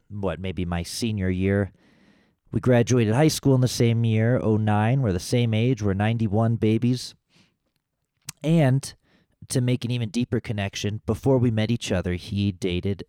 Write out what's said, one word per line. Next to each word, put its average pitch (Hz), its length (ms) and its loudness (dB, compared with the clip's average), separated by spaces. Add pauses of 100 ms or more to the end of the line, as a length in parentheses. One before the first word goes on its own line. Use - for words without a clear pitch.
what, 95 300 -6
maybe 90 260 -6
my 87 160 -4
senior 101 480 -4
year. 95 440 0 (800)
We 110 60 -2
graduated 117 540 2
high 151 160 4
school 139 260 2
in 127 60 2
the 127 80 2
same 117 340 0
year, 113 400 2
oh 107 140 2
nine. 107 440 2
We're 104 120 0
the 90 60 -2
same 120 340 0
age. 117 280 0
We're 101 120 0
ninety-one 113 640 0
babies. 113 580 0 (1300)
And 139 500 2 (540)
to 131 140 0
make 123 240 0
an 117 60 -2
even 120 180 -4
deeper 120 320 -2
connection, 104 640 -6
before 131 320 2
we 123 120 2
met 110 220 0
each 117 220 -2
other, 90 220 -2
he 101 360 -2
dated 90 580 -4